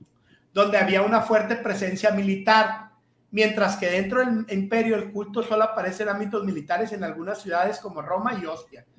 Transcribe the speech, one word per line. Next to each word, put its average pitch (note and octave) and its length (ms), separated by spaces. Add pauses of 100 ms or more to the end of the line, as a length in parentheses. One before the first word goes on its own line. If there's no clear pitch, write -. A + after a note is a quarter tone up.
(520)
donde G3+ 260
había F#3+ 240
una G#3+ 180
fuerte A3 360
presencia G3 540
militar, G3 800 (400)
mientras G#3 460
que F3+ 140
dentro G3 300
del A3+ 280
imperio A3 480
el G3+ 160
culto G3+ 300
solo A3 220
aparece F#3 380
en G#3 60
ámbitos G3+ 360
militares F#3 480
en F#3+ 120
algunas E3 360
ciudades F#3 380
como E3 240
Roma G3+ 320
y F3 120
Ostia, D#3 380 (140)